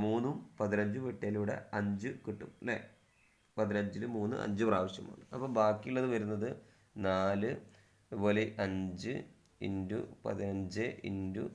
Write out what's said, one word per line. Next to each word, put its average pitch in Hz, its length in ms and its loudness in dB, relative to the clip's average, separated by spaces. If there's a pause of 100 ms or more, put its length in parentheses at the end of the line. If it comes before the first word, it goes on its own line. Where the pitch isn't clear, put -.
മൂന്നും 120 320 2 (240)
പതിനഞ്ചും 104 480 2
വെട്ടിയാൽ 104 320 -2
ഇവിടെ 101 160 0 (240)
അഞ്ച് 101 320 0 (140)
കിട്ടും, 104 340 -8
അല്ലേ? 120 180 0 (760)
പതിനഞ്ചിൽ 104 480 2 (140)
മൂന്ന് 107 180 0 (100)
അഞ്ച് 104 240 2
പ്രാവശ്യമാണ്. 92 540 0 (100)
അപ്പോൾ 127 160 -4 (100)
ബാക്കിയുള്ളത് 110 540 2
വരുന്നത് 107 360 0 (580)
നാല്, 98 440 2 (600)
അതുപോലെ 104 300 4 (220)
അഞ്ച് 95 500 -2 (540)
into 98 300 -2 (280)
പതിനഞ്ച് 98 580 -2 (260)
into 98 320 -2 (120)